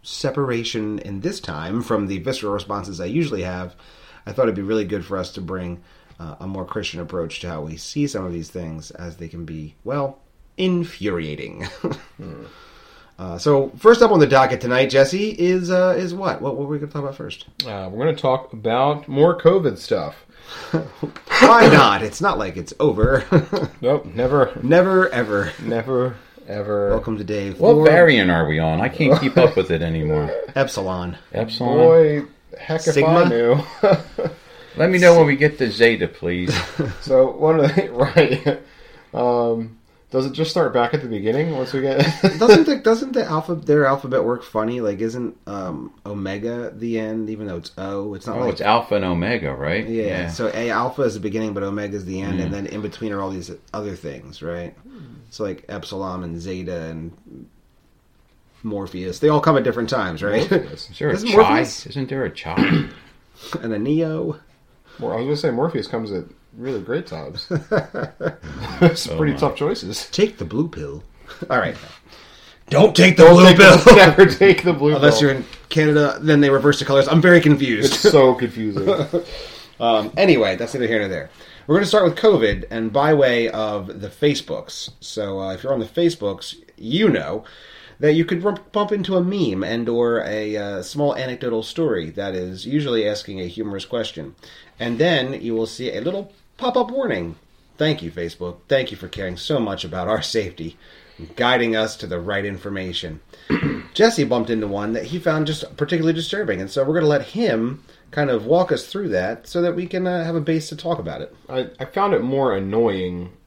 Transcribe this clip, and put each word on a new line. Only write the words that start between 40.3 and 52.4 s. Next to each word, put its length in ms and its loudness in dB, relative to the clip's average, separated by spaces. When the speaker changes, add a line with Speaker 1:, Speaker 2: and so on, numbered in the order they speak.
Speaker 2:
just 180 -4
start 240 0
back 180 0
at 100 -2
the 60 -10
beginning 480 -2
once 160 -6
we 100 -4
get 160 -2
<laughs> 240 0
Speaker 1:
Doesn't 260 8
the, 160 0
doesn't 300 0
the 120 -2
alpha-, 300 -4
their 320 2
alphabet 380 0
work 180 -2
funny? 380 -4
Like, 200 -4
isn't, 360 -6
um, 480 -10
Omega 720 -8
the 240 -6
end, 320 -6
even 160 -10
though 120 -8
it's 200 -16
O? 360 -8
It's 120 -16
not 120 -8
Speaker 3:
Oh, 20 -4
Speaker 1:
like 140 -2
Speaker 3:
it's 60 -10
Alpha 360 0
and 80 0
Omega, 500 -2
right? 320 -4
Speaker 1:
Yeah, 160 -4
Speaker 3:
Yeah. 260 -4
Speaker 1:
so 240 -4
A, 180 -6
Alpha 320 -4
is 120 0
the 60 -10
beginning, 340 -6
but 80 -6
Omega 340 -6
is 100 -10
the 160 -8
end, 180 -4